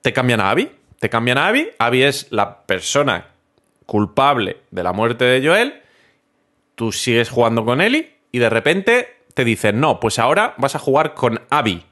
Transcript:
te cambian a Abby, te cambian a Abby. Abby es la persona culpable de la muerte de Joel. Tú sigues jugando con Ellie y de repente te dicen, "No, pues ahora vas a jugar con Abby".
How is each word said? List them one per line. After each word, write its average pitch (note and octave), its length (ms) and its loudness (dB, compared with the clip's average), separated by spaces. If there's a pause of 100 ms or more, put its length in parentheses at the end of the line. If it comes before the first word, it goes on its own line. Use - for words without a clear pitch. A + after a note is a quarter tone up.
te - 100 -2
cambian B2 280 0
a G2 100 2
Abby, F#3 180 0 (300)
te G#2+ 100 -4
cambian A#2+ 300 0
a D#3 80 0
Abby. C#4+ 320 0
Abby A#2+ 240 2
es C#3 280 0
la G2+ 360 -4
persona G2+ 640 -2 (580)
culpable C#3 680 0 (160)
de F2+ 100 -6
la F2 100 -2
muerte A#2 320 -2
de C3 220 2
Joel. A3 340 0 (960)
Tú A2+ 160 -4
sigues A#2 400 0
jugando A#2 340 0
con B2 160 0
Ellie C4 360 -2 (160)
y B2 80 -2
de A2+ 100 4
repente E3+ 680 0 (180)
te C3 100 -2
dicen, G#2+ 340 0
"No, C#3 220 0
pues A2+ 180 -2
ahora D#3 400 2
vas C3+ 160 -2
a D3+ 60 -6
jugar D3 340 0
con A2+ 260 -2 (100)
Abby". A2+ 420 -2